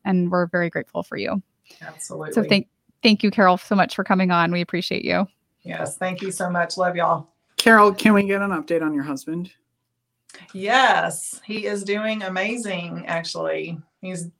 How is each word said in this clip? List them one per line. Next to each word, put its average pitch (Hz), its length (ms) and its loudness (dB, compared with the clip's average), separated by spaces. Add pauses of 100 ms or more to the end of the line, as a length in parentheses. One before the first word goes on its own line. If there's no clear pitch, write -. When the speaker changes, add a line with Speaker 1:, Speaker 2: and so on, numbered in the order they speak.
Speaker 1:
and 180 260 2
we're 175 160 2
very 170 240 -2
grateful 170 320 -6
for - 140 -10
you. 196 220 -4 (440)
Speaker 2:
Absolutely. - 500 -14
Speaker 1:
So 220 100 2
thank, 196 240 0 (360)
thank 214 180 4
you, 208 80 2
Carol, 185 280 4
so - 180 -4
much 185 200 2
for 190 80 -4
coming 185 280 2
on. 170 200 2
We 175 100 0
appreciate - 440 -4
you. 180 220 0 (340)
Speaker 2:
Yes, 160 360 -8
thank 185 260 -6
you 190 80 -8
so 180 180 -6
much. 175 280 -2
Love 180 180 0
y'all. 165 320 -2 (300)
Speaker 3:
Carol, 214 360 8
can 214 200 4
we 202 100 6
get 196 180 0
an 202 80 -2
update 165 320 -2
on 156 100 0
your 143 120 -2
husband? 156 480 -8 (1000)
Speaker 2:
Yes, 190 920 2
he 214 220 -6
is 202 160 -6
doing 214 400 -4
amazing, 185 800 -6
actually. 165 760 -6 (220)
He's 175 280 -10 (100)